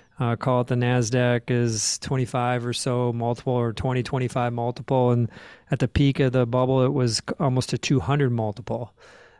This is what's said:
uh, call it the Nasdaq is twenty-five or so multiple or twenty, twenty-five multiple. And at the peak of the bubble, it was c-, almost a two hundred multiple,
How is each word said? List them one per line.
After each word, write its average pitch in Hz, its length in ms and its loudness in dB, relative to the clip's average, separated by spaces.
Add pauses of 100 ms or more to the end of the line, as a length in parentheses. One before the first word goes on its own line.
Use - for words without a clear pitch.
(200)
uh, 117 160 0
call 127 240 0
it 123 80 0
the 127 80 -2
Nasdaq 123 760 2
is 120 500 0
twenty-five 123 680 -2
or 123 80 -4
so 123 400 -2
multiple 117 400 -2
or 120 180 0
twenty, 127 320 -2
twenty-five 123 480 -2
multiple. 123 600 0
And 120 180 2 (420)
at 143 80 0
the 127 80 0
peak 139 320 2
of 131 140 2
the 127 120 2
bubble, 127 380 2
it 131 80 2
was 123 260 0
c-, - 220 -6
almost 127 320 0
a 127 60 0
two 135 240 2
hundred 139 320 0
multiple, 113 600 -6 (460)